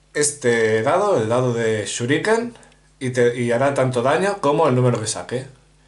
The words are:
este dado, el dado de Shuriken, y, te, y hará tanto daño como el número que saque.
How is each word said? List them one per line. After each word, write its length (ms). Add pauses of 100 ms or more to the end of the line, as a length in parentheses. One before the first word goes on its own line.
(140)
este 680
dado, 360
el 100
dado 220
de 360
Shuriken, 680 (440)
y, 100
te, 300
y 120
hará 220
tanto 300
daño 360
como 280
el 80
número 240
que 80
saque. 400 (400)